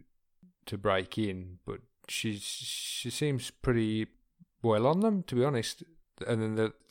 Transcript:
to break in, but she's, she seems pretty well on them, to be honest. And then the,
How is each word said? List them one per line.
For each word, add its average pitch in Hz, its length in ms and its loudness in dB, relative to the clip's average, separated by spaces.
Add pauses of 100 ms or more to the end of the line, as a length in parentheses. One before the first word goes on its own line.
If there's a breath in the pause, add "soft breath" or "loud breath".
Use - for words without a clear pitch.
(640)
to 101 120 -6
break 98 400 2
in, 92 480 -4
but 98 140 -6 (300)
she's, 104 340 -4
she - 680 -8
seems 139 420 -2
pretty 110 560 0 (540)
well 113 240 4
on 165 140 4
them, 208 280 2
to 131 80 -2
be 120 100 4
honest. 127 380 -2 (440)
And 113 140 2
then 110 140 0
the, 110 180 2 (180)